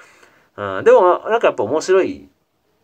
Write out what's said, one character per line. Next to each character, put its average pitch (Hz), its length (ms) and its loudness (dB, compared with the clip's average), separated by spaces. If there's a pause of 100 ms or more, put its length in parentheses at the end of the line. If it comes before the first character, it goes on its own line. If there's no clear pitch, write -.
(580)
う 101 240 -8
ん、 - 40 -4
で 226 80 4
も、 180 260 4 (100)
な 220 80 -2
ん 233 40 -4
か 170 80 2
や 139 40 -2
っ - 20 -6
ぱ - 100 -6
面 143 180 -4
白 185 200 2
い 98 280 -10 (540)